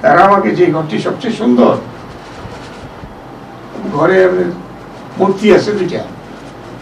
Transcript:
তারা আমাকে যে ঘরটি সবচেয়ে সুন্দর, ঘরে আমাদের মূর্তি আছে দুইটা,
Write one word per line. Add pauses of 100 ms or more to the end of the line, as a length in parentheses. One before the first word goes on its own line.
তারা
আমাকে
যে
ঘরটি
সবচেয়ে
সুন্দর, (2250)
ঘরে
আমাদের (760)
মূর্তি
আছে
দুইটা, (840)